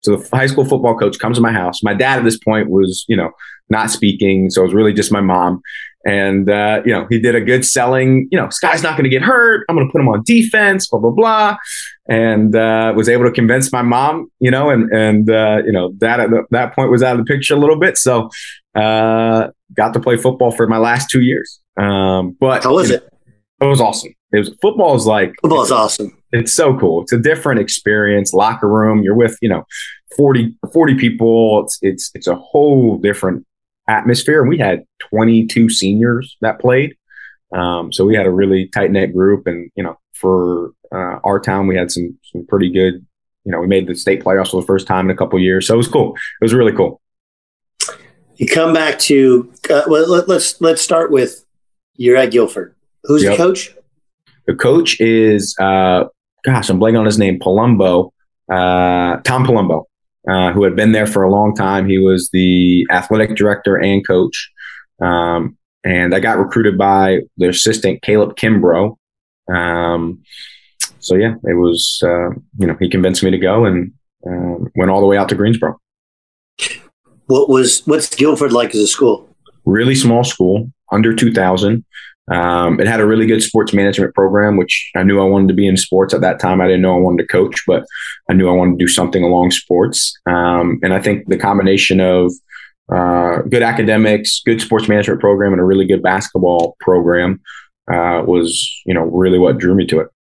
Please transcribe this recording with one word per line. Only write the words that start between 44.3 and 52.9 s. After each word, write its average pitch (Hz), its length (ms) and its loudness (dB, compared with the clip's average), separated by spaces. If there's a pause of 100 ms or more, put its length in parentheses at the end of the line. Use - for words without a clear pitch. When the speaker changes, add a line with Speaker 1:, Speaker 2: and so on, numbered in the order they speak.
Speaker 1:
for 92 100 -2
the 87 60 -8
first 95 200 0
time 92 200 -2
in 92 40 0
a 92 60 -2
couple 92 220 -2
of 92 40 2
years. 92 240 0
So 113 80 2
it 117 40 2
was - 100 -2
cool. - 260 0 (260)
It - 40 0
was 113 80 0
really 117 200 2
cool. 98 280 -2 (1400)
Speaker 2:
You 131 100 -4
come 165 280 0
back 156 260 0
to, 131 500 2 (200)
uh, 147 160 2
well, 160 220 2
let, 175 200 0
let's, - 320 -2
let's 165 220 0
start 165 280 0
with, 131 340 -2 (500)
you're 123 220 2
at 131 140 2
Guilford. 107 440 -2 (300)